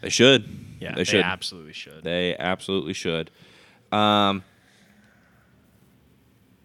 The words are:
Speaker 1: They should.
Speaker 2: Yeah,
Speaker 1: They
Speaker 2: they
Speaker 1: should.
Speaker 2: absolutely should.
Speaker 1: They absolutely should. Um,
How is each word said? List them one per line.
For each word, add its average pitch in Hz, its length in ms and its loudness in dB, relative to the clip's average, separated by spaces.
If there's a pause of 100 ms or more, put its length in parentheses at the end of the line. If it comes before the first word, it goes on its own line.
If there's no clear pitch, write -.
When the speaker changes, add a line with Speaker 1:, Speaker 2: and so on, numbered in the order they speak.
Speaker 1:
They - 80 -6
should. 120 400 6 (300)
Speaker 2:
Yeah, 92 140 -10
Speaker 1:
They - 20 -8
Speaker 2:
they 90 80 0
Speaker 1:
should. 95 200 2
Speaker 2:
absolutely 90 500 -6
should. 78 300 -18
Speaker 1:
They 87 320 -2
absolutely 90 580 -4
should. 82 360 -4 (640)
Um, 104 520 2 (2250)